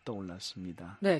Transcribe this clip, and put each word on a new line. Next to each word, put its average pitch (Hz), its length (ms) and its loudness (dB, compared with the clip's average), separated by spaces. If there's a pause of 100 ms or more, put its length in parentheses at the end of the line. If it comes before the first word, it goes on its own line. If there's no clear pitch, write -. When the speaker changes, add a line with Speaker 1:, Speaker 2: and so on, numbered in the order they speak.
Speaker 1:
떠올랐습니다. 92 960 -8
Speaker 2:
네, 190 200 6